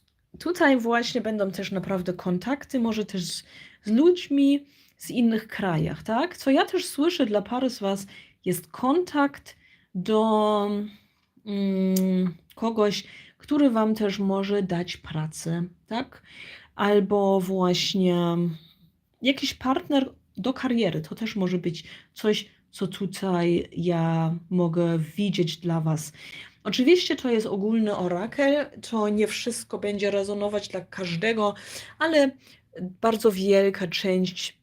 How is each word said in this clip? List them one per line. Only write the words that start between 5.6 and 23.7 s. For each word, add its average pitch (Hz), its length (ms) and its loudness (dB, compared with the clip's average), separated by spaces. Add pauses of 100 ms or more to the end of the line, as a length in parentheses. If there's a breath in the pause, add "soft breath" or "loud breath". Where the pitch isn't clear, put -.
tak? 269 340 -2
Co - 140 -2
ja 302 140 4
też 330 220 -4
słyszę 302 400 0
dla 208 160 0
pary 254 280 -4
z - 80 -12
was, 196 280 -2 (400 loud breath)
jest 175 200 -2
kontakt 285 920 -2 (380 soft breath)
do, 214 760 2 (760 soft breath)
mm, 190 880 0 (200)
kogoś, 220 500 0 (340 loud breath)
który 294 320 2
wam 220 240 2
też 208 240 -2
może 196 440 0
dać 175 340 -4
pracę, 160 680 -6 (220)
tak? - 360 -8 (520 loud breath)
Albo 202 680 4
właśnie 180 960 2 (840 loud breath)
jakiś 269 320 0
partner 269 580 0 (240)
do 226 180 -2
kariery. 226 460 0
To 160 140 -10
też 220 220 -6
może 185 220 0
być 170 260 -6 (300 loud breath)
coś, 214 320 -2 (240 soft breath)
co - 160 -6
tutaj 180 840 -2